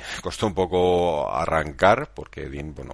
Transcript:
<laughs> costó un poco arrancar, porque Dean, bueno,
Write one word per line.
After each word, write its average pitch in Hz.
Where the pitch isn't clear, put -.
<laughs> -
costó -
un 95
poco 87
arrancar, 80
porque -
Dean, 71
bueno, -